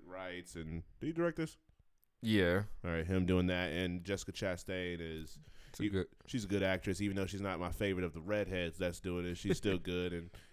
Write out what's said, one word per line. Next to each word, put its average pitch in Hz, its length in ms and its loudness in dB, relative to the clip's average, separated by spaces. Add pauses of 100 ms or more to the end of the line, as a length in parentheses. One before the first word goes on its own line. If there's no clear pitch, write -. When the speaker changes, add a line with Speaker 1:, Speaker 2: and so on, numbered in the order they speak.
Speaker 1:
writes, 90 500 -8
and 82 260 -6 (180)
did 165 80 -4
he 160 40 -2
direct 165 240 0
this? 160 220 -4 (640)
Speaker 2:
Yeah. 98 400 6 (220)
Speaker 1:
All 87 60 -2
right, 82 160 0
him 92 200 4
doing 90 220 6
that, 90 240 2
and 90 300 0
Jessica 95 300 -4
Chastain 90 680 -2
is 80 380 -8 (300)
Speaker 2:
It's - 120 -8
a 101 40 0
Speaker 1:
you 104 60 2
Speaker 2:
good 92 160 0 (200)
Speaker 1:
she's 120 180 -2
a 95 40 -6
good 98 140 4
actress, 95 400 2
even 98 140 2
though 95 100 0
she's 98 160 -4
not 92 180 -2
my 87 100 -2
favorite 95 340 0
of 80 100 -2
the 82 80 -8
redheads 92 560 0
that's 87 220 -2
doing 87 260 -2
it. 87 100 -2
She's 95 220 0
still 98 200 2
<laughs> 87 140 -4
good, 90 220 0
and 85 160 -6 (220)